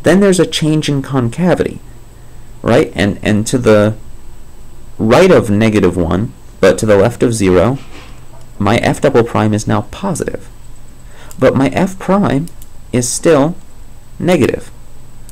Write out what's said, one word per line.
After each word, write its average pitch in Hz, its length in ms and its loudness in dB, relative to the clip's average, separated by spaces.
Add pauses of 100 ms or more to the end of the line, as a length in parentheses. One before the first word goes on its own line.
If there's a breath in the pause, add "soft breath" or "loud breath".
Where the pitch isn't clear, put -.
Then 175 160 4
there's 190 200 4
a 160 60 4
change 156 440 0
in 139 120 0
concavity, 139 800 0 (840 soft breath)
right? 127 320 2
And, 98 300 0
and 104 240 0
to 135 100 0
the 107 380 4 (1040)
right 139 320 6
of 104 180 4
negative 101 480 2
one, 90 360 0 (260)
but - 200 6
to 113 60 -2
the 104 120 6
left 120 260 2
of 123 100 2
zero, 104 460 4 (800 loud breath)
my 101 180 2
f 147 240 0
double 135 220 4
prime 107 300 0
is 104 120 -2
now 107 180 0
positive. - 640 -6 (880 loud breath)
But - 160 4
my 269 140 0
f 190 280 -2
prime 170 500 0 (440)
is 123 160 0
still 156 480 2 (640)
negative. 156 520 0 (600 loud breath)